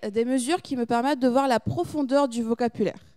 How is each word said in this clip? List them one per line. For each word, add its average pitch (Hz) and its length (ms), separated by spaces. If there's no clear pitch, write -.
des 226 140
mesures 262 380
qui - 120
me 240 120
permettent 247 340
de 254 80
voir 269 180
la 233 140
profondeur 285 640
du 233 160
vocabulaire. 226 640